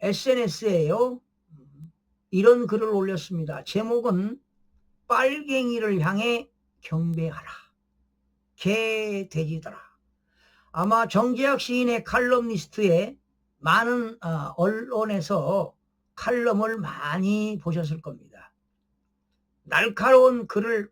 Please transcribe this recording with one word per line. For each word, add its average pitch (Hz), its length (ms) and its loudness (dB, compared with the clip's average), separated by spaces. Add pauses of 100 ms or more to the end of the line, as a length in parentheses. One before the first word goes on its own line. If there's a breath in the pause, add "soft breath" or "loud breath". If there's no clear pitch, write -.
에스엔에스에요, 220 1200 0 (1080)
이런 233 380 6
글을 214 220 -2
올렸습니다. 170 760 -4
제목은 220 760 -2 (680)
"빨갱이를 254 960 0
향해 226 480 -2 (320)
경배하라. 160 680 -4 (1080)
개 214 760 -4
돼지들아." 156 600 -8 (800 soft breath)
아마 214 360 2
정재학 247 520 2
시인의 247 440 0
칼럼니스트에 226 1120 0 (400)
많은, 226 640 0
아, 151 360 -6
언론에서 202 1200 -2 (400)
칼럼을 226 640 0
많이 190 840 -4
보셨을 160 400 -4
겁니다. - 520 -20 (1080)
날카로운 233 840 4
글을 214 440 -2